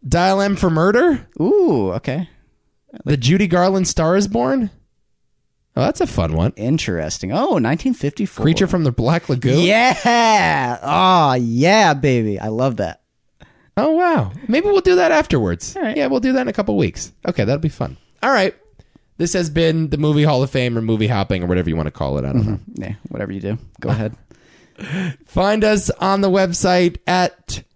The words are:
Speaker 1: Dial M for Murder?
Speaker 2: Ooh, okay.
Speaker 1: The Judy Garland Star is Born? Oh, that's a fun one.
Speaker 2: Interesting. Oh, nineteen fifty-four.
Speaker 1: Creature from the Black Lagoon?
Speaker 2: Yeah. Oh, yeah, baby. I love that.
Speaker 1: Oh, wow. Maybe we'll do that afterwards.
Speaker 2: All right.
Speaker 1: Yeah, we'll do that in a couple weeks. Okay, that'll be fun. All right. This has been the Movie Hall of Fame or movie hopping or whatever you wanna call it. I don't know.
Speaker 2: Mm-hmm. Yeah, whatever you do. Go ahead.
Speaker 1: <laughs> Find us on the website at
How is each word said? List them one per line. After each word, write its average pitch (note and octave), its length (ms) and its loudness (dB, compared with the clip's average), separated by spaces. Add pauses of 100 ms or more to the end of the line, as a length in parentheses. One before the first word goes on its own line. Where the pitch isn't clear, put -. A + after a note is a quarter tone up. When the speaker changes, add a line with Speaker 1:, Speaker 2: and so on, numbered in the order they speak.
Speaker 1:
Dial F#3+ 340 0
M G3+ 140 0
for F3+ 140 0
Murder? G#3 580 2 (140)
Speaker 2:
Ooh, F#3 520 2
okay. C#3 360 -6 (760)
Speaker 1:
The D3+ 120 0
Judy D#3+ 300 2
Garland F3+ 400 2
Star E3 280 0
is G3+ 120 2
Born? A#3+ 420 -2 (1040)
Oh, - 60 -2
that's - 200 -2
a F4 60 -2
fun D#2+ 260 -2
one. E2 220 0
Speaker 2:
Interesting. G2 800 -4
Oh, A#3 240 0
nineteen D#3 380 -2
fifty-four. - 480 -6
Speaker 1:
Creature E3 240 2
from E3+ 160 0
the C#3 80 2
Black C3 360 0
Lagoon? C3 340 0
Speaker 2:
Yeah. G#3 1200 2
Oh, E3+ 500 4
yeah, C#3+ 600 4
baby. B2 440 0
I A2 100 -6
love A#2+ 280 -2
that. F2+ 240 -6 (760)
Speaker 1:
Oh, C4 180 0
wow. D#4+ 380 0 (160)
Maybe D4 200 0
we'll G4 140 2
do F4+ 160 4
that E4+ 140 4
afterwards. G#2 640 0
Speaker 2:
All F#4+ 60 -6
right. C4 160 -4
Speaker 1:
Yeah, C#4+ 100 0
we'll C4 120 0
do C4 140 0
that C4 80 0
in B3+ 60 -4
a A3 60 -6
couple G#3 240 -2
weeks. - 340 -2 (160)
Okay, E3+ 160 -2
that'll B2+ 160 0
be D#3+ 100 -2
fun. C3+ 280 -8 (240)
All A#3 80 0
right. A3+ 260 0 (600)
This E3+ 160 -2
has F3 160 -2
been D#3+ 400 0
the D3 80 -4
Movie D3+ 260 2
Hall C#3 200 2
of C3+ 80 -4
Fame B2 260 -2
or A2+ 40 -2
movie A2 260 0
hopping G2 360 -2
or F2 40 -4
whatever F2+ 220 0
you D#2+ 60 -2
wanna D#2 160 -2
call C#2+ 280 -4
it. C2+ 60 -4
I C#2 80 -4
don't A2 120 0
know. G#2+ 120 -2
Speaker 2:
Mm-hmm. - 260 -12
Yeah, F#2+ 100 -8 (160)
whatever G#2 220 -8
you G2 80 -8
do. G2+ 180 -6 (220)
Go - 100 -8
ahead. A2 260 -4 (520)
Speaker 1:
<laughs> E3 580 -8
Find G#3 380 0
us G#3+ 280 2
on G3 300 0
the G3 80 2
website F3+ 680 2 (100)
at - 560 -4 (120)